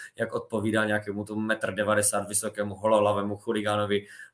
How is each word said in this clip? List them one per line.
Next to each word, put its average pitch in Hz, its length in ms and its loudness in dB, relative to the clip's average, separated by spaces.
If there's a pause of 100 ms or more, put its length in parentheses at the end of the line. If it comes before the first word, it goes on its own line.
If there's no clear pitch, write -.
(160)
jak 113 180 -4
odpovídá 110 500 0
nějakému 104 400 -2
tomu 107 160 -6
metr 107 340 -2
devadesát 104 540 2
vysokému 104 460 -2
hololavému 104 640 2
chuligánovi: 104 720 0 (280)